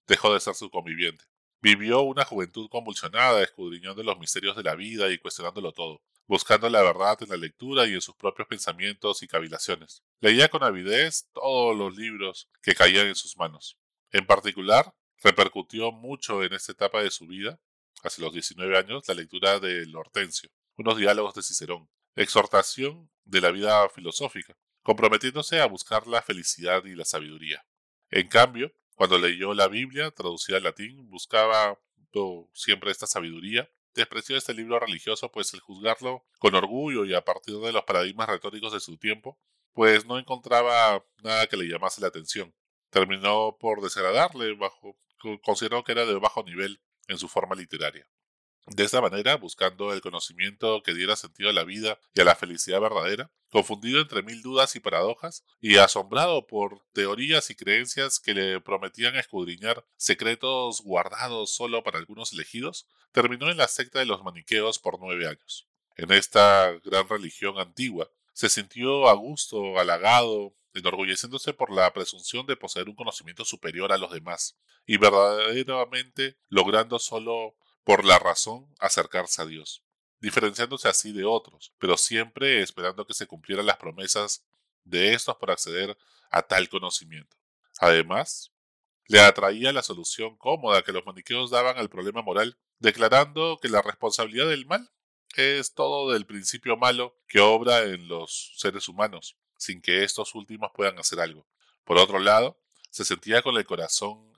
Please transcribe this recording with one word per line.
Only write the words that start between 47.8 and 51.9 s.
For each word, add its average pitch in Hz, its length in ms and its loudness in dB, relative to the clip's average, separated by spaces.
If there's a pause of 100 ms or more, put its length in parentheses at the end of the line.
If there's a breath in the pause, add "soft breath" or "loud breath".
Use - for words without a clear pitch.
De 101 160 0
esta 123 180 2
manera, 104 360 0
buscando 95 540 -4
el 95 100 -6
conocimiento 101 800 -4
que 90 100 -2
diera 95 220 -2
sentido 98 340 -4
a 104 40 2
la 90 100 0
vida 107 360 -6 (140)